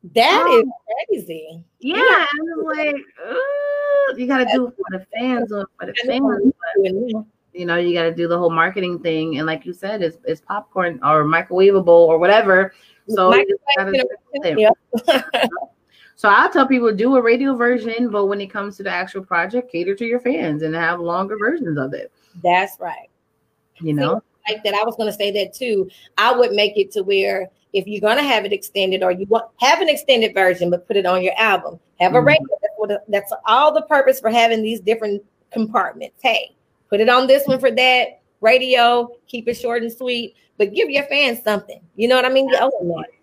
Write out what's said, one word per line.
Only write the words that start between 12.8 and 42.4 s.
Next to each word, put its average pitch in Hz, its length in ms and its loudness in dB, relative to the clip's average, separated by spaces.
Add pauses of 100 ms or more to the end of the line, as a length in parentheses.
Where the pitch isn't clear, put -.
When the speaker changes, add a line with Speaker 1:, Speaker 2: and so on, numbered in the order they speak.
Speaker 2:
So 185 260 4
you 403 120 4
just 392 140 -2 (160)
Speaker 1:
Microwave 262 260 -2
Speaker 2:
gotta 247 60 -2 (340)
Speaker 1:
generation, 165 140 -2
Speaker 2:
do 226 560 2
it. 254 120 0 (100)
Speaker 1:
yep. 240 180 0
<laughs> - 80 -12 (560)
Speaker 2:
So 214 120 0
I'll 254 220 6
tell 262 180 2
people, 233 260 2
do 247 220 2
a 247 60 4
radio 254 320 2
version, 233 560 -2
but 202 160 0
when 202 160 -4
it 190 60 -10
comes 202 280 -10
to 196 60 -16
the 196 80 -6
actual 185 340 -8
project, 196 480 -4
cater 175 220 -4
to 233 100 -6
your 240 160 -2
fans 170 420 -4
and 160 120 -4
have 170 260 -2
longer 190 380 -4
versions 214 400 -2
of 139 160 -6
it. - 180 -12 (300)
Speaker 1:
That's 180 360 0
right. 208 300 -12 (720)
Speaker 2:
You 156 140 -4
know? 180 260 -2 (260)
Speaker 1:
See, 214 60 -6
like 214 120 -10
that, 202 100 -2
I 208 100 0
was 226 120 -6
gonna 214 180 -4
say 202 160 -4
that 196 240 -6
too. 202 340 -4 (300)
I 240 180 2
would 240 160 2
make 208 240 0
it 196 160 0
to 202 120 -6
where 196 440 -2 (240)
if 196 140 -4
you're 208 160 -8
gonna 233 200 2
have 233 220 0
it 202 80 -4
extended 190 500 -4
or 180 100 0
you 185 180 -4
want, 226 160 0 (140)
have 294 200 4
an 339 80 0
extended 247 460 2
version, 180 340 2
but 175 180 -4
put 202 120 0
it 185 80 0
on 185 160 0
your 185 160 0
album. 196 420 0 (200)
Have 180 120 4
a 247 60 6
Speaker 2:
Mm-hmm. - 80 4
Speaker 1:
radio. 302 200 4 (140)
That's - 160 -6
what, 208 320 -6
that's 202 240 -4 (140)
all 277 260 4
the 311 100 0
purpose 269 380 2
for 226 80 -2
having 226 340 2
these 220 180 -4
different 208 420 -4 (280)
compartments. 220 720 -4
Hey, 226 320 -2 (360)
put 202 100 0
it 220 80 4
on 254 200 4
this 277 180 6
one 262 120 0
for 262 120 2
that, 254 500 2 (220)
radio, 240 640 4 (180)
keep 233 220 -8
it 240 60 -4
short 233 280 -4
and 226 80 -8
sweet, 240 440 -8 (240)
but 202 160 0
give 339 160 0
your 277 140 0
fans 277 380 -2
something. - 380 -4 (160)
You 226 120 0
know 254 80 4
what 254 100 2
I - 20 0
mean? 269 220 2